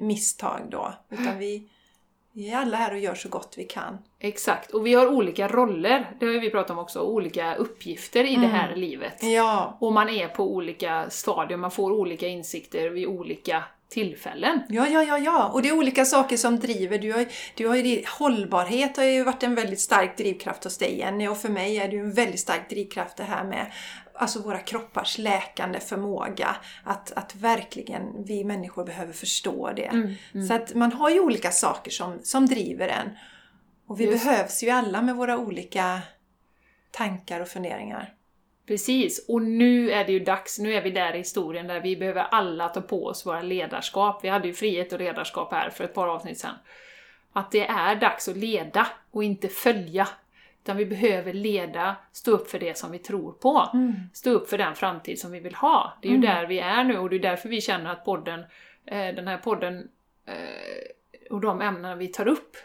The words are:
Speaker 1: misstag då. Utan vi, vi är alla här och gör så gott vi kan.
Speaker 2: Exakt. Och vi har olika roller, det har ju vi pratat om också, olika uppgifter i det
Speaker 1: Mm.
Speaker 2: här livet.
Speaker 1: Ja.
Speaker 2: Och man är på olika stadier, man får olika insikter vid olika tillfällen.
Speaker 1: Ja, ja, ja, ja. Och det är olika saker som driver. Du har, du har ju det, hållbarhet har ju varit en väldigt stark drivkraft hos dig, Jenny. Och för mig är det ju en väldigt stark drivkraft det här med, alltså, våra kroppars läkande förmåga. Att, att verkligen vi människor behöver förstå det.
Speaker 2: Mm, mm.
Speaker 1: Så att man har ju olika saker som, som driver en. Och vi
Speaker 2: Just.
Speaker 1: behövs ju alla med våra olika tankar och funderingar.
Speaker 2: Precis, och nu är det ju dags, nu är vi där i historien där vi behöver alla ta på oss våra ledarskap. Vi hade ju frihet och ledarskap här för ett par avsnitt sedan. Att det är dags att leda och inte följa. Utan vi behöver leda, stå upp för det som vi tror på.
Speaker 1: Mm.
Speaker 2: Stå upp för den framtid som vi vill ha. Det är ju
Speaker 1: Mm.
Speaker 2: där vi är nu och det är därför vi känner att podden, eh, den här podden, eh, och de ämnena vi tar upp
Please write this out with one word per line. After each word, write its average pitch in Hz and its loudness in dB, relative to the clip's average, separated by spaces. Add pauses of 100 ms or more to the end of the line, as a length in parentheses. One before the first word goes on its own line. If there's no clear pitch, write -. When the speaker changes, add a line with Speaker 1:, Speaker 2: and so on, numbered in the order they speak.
Speaker 1:
misstag - -2 (100)
då. - -6 (160)
Utan 214 -4
vi, 208 -6 (640)
vi 208 -10
är 233 -2
alla 247 0
här 233 0
och 202 -6
gör 202 -2
så 185 -10
gott 190 -10
vi 185 -10
kan. 175 -10 (200)
Speaker 2:
Exakt. - -2
Och 220 0
vi 240 8
har 254 10
olika 202 2
roller, 226 4 (100)
det 233 2
har 233 2
ju 233 0
vi 226 0
pratat 214 0
om 170 -4
också, 170 -8
olika 170 0
uppgifter - 0
i 269 2
det 240 8
Speaker 1:
Mm. 226 6
Speaker 2:
här 180 2
livet. - -6
Speaker 1:
Ja. 226 4
Speaker 2:
Och 226 2
man 214 6
är 202 0
på 190 0
olika 165 -2
stadier, 165 -2
man 180 -4
får 196 0
olika 175 0
insikter 165 -6
vid 180 -4
olika 165 -4 (240)
tillfällen. 208 -2
Speaker 1:
Ja, 226 2
ja, 311 6
ja, 294 2
ja. 294 4
Och 254 2
det 262 4
är 311 4
olika 262 4
saker 262 4
som 233 2
driver. 208 0
Du 214 -2
har, 233 2 (280)
du 226 -2
har 240 4
ju 254 4
det, 247 2
hållbarhet 220 2
har 269 4
ju 262 6
varit 254 0
en 247 2
väldigt 208 -2
stark 190 4
drivkraft 190 -4
hos 185 -8
dig, 185 0
Jenny. 202 -2
Och 208 -2
för 226 -4
mig 202 0
är 196 0
det 196 -4
ju 202 -2
en 208 -4
väldigt 190 2
stark 170 -2
drivkraft 196 -6
det 196 -8
här 185 -4
med, 196 -6 (480)
alltså, 240 -2
våra 202 -4
kroppars - -6
läkande 196 -2
förmåga. 202 -4 (280)
Att, - -6
att - -6
verkligen 202 -4
vi 202 -4
människor 190 -6
behöver 170 -10
förstå - -4
det. - -4
Speaker 2:
Mm, 214 0 (200)
mm. 196 -4
Speaker 1:
Så 202 2
att 233 -4
man 240 4
har 294 2
ju 349 6
olika 233 2
saker - 0
som, 180 -8
som 269 4
driver 202 0
en. 110 -4 (760)
Och 202 -8
vi 233 4
Speaker 2:
Just. 226 2
Speaker 1:
behövs 247 2
ju 233 0
alla 226 2
med 247 0
våra 240 0
olika 185 -2 (880)
tankar 185 -6
och 175 -6
funderingar. 190 -8 (520)
Speaker 2:
Precis, 220 0
och 233 2
nu 233 6
är 202 2
det 196 0
ju 190 4
dags, 190 -2
nu 214 0
är 202 0
vi 185 0
där 180 0
i 170 -4
historien 170 -4
där 175 -4
vi 185 -2
behöver 185 -2
alla 175 0
ta 185 -6
på 185 -4
oss - -6
våra 170 -2
ledarskap. 185 -2
Vi 190 -2
hade 190 0
ju 175 -4
frihet 180 0
och 180 -6
ledarskap 165 -4
här 165 0
för - -8
ett 175 -8
par 180 0
avsnitt 165 -6
sedan. - -10 (800)
Att 196 -4
det 208 4
är 202 2
dags 208 2
att 185 -6
leda 202 0 (240)
och 214 -2
inte 196 -2
följa. 190 2 (560)
Utan 196 -2
vi 208 2
behöver 190 2
leda, 190 -2 (160)
stå - -2
upp 214 4
för 185 -6
det 165 -4
som 170 -10
vi 175 -10
tror 175 -6
på. 262 4
Speaker 1:
Mm. 247 2 (180)
Speaker 2:
Stå - -2
upp 226 2
för 202 0
den 170 0
framtid 180 -4
som 180 -12
vi 175 -12
vill 175 -12
ha. - 4 (100)
Det 190 -4
är 240 4
ju 254 8
Speaker 1:
Mm. 233 8
Speaker 2:
där 170 0
vi 185 -2
är 196 2
nu 247 2
och 185 -2
det 185 2
är 185 0
därför 180 0
vi 226 -2
känner 180 -2
att 175 -8
podden, 170 -2 (460)
eh, 190 -4
den 180 -8
här 185 -4
podden, 185 -4 (380)
eh, - -14
och 208 -4
de 190 0
ämnena 185 -4
vi 180 -8
tar 202 -2
upp - 0